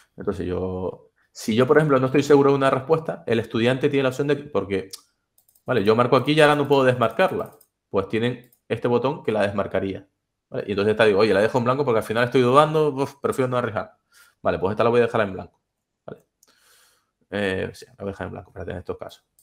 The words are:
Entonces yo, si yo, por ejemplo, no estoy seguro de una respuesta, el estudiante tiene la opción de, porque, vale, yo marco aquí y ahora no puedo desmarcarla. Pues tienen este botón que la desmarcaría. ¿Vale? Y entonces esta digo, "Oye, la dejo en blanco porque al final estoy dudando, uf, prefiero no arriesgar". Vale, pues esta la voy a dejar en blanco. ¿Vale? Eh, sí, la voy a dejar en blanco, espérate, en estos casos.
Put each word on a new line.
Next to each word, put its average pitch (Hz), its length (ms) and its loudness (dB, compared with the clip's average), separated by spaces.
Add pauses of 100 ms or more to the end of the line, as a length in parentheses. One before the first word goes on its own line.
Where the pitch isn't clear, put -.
(180)
Entonces 92 300 -6
yo, 92 640 -6 (200)
si - 240 -6
yo, 127 120 4
por 151 100 4
ejemplo, 147 220 4
no 131 80 0
estoy 135 160 2
seguro 139 280 6
de 139 60 2
una 135 120 2
respuesta, 156 580 -2
el 113 120 0
estudiante 123 500 0
tiene 135 140 0
la 131 60 0
opción 127 180 -4
de, 147 100 0
porque, 98 520 -6 (760)
vale, 120 180 0
yo 110 120 4
marco 123 200 2
aquí 131 180 2
y 156 80 4
ahora 147 140 6
no 143 120 0
puedo 139 160 4
desmarcarla. 120 760 0 (320)
Pues 98 200 -2
tienen 117 420 -4 (160)
este 117 200 -4
botón 127 360 -2
que - 80 -4
la 107 120 0
desmarcaría. 98 640 -4 (420)
¿Vale? - 180 -8
Y - 40 -4
entonces 101 200 0
esta 113 140 2
digo, 101 140 4
"Oye, 104 140 4
la 95 80 4
dejo 110 160 0
en 117 80 -2
blanco 135 200 0
porque 117 140 0
al 101 60 -2
final 113 200 -2
estoy 127 160 2
dudando, 151 480 2
uf, 135 320 -6
prefiero 127 280 -2
no 123 80 -4
arriesgar". 104 400 -6 (440)
Vale, 90 180 -2
pues 92 120 -2
esta 107 120 -2
la 117 60 2
voy 120 120 2
a - 20 4
dejar 113 180 -2
en 101 120 -4
blanco. 92 280 -16 (440)
¿Vale? - 180 -18 (1040)
Eh, 95 440 -4
sí, - 120 -20
la - 140 -20
voy 101 100 -10
a - 20 -6
dejar 92 160 -10
en 92 60 -14
blanco, 95 180 -16
espérate, 87 200 -12
en 90 60 -10
estos 90 200 -10
casos. - 280 -20 (180)